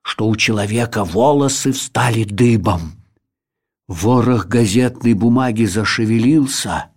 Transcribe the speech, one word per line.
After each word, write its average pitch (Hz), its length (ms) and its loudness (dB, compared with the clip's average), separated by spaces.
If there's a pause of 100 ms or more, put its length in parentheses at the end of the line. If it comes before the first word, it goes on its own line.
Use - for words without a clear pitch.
что - 260 -6
у 110 100 0
человека 110 680 -2
волосы 135 680 0
встали 120 520 -2
дыбом. 101 680 0 (960)
Ворох 110 580 0
газетной 117 680 0
бумаги 117 520 2
зашевелился 113 1200 0 (100)